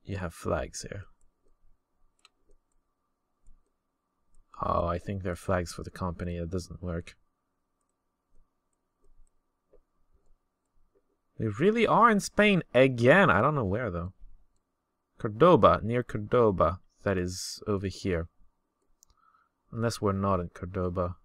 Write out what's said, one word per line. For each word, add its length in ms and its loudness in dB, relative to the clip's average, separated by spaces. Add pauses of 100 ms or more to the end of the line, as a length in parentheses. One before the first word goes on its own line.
You 140 -8
have 140 -8
flags 500 -6
here. 200 -14 (3500)
Oh, 240 -2
I 120 -4
think 240 -8
they're 120 -6
flags 380 -4
for 100 -12
the 80 -14
company. 460 -8
It 140 -8
doesn't 300 -10
work. 360 -10 (4000)
They 100 -4
really 400 2
are 200 6
in 120 2
Spain 420 2 (100)
again. 580 6
I 100 4
don't 160 2
know 80 -2
where, 260 -2
though. 220 -6 (1040)
Cordoba, 640 4
near 220 -2
Cordoba. 760 0 (240)
That 160 -2
is 480 -8
over 220 -4
here. 400 -6 (1400)
Unless 280 -4
we're 120 0
not 280 0
in 100 -6
Cordoba. 760 -6